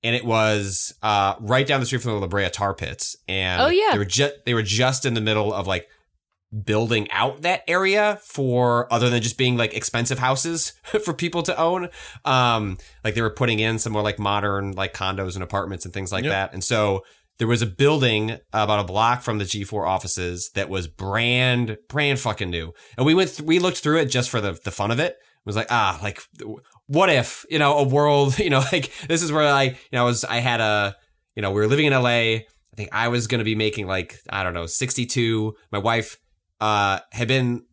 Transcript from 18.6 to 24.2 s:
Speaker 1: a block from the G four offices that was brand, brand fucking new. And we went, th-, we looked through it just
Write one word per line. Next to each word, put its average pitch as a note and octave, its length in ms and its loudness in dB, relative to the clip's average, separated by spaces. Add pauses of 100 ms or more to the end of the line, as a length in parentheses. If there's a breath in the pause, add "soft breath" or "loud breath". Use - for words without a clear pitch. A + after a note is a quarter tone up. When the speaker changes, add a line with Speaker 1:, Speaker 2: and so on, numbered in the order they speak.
Speaker 1:
a - 20 0
block A2 380 0
from A2 160 -4
the G2+ 80 -2
G G2+ 180 -6
four G2 220 -4
offices F2+ 680 -2
that F#2+ 120 -2
was F2+ 200 -4
brand, A#2 920 0 (100)
brand C#3+ 320 0
fucking G2+ 300 -4
new. E2+ 240 -6 (240 loud breath)
And B2+ 80 2
we D#3 80 6
went, F#3 160 4
th-, D3+ 180 -10
we E3 120 4
looked F3+ 180 0
through D3+ 220 2
it D#3 80 2
just B2 220 0